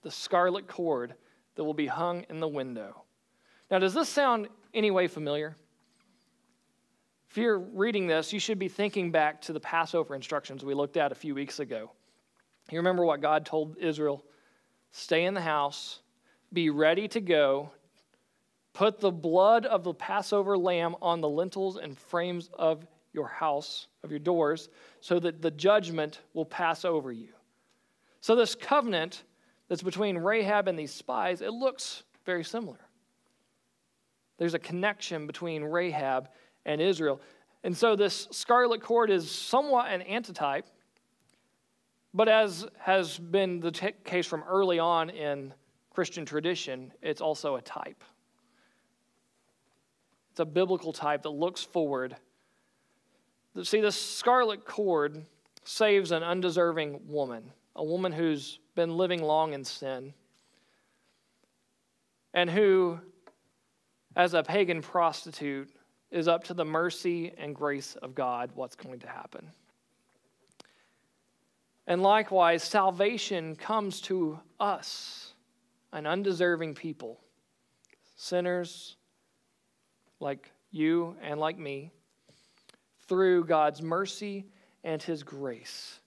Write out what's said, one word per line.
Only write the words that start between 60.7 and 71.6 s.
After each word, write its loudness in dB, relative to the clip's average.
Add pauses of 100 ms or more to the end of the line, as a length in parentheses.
and 4
who, 4 (1160)
as 4
a 2
pagan 0
prostitute, -2 (420)
is 0
up 2
to -12
the -2
mercy -2
and -10
grace -6
of -14
God -4
what's -8
going -16
to -18
happen. -16 (2250)